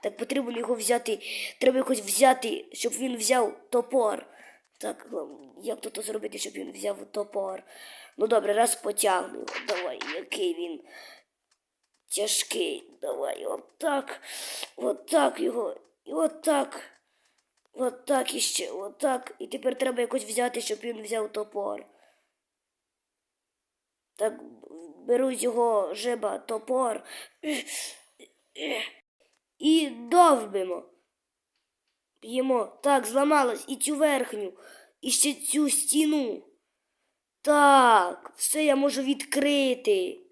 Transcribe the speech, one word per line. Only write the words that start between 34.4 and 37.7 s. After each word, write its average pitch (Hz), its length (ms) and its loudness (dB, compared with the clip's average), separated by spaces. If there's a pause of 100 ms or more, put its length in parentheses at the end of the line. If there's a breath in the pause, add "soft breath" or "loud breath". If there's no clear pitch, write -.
І 262 100 -4
ще 277 240 4
цю 294 360 2
стіну. 294 760 2 (960)
Так, 262 960 6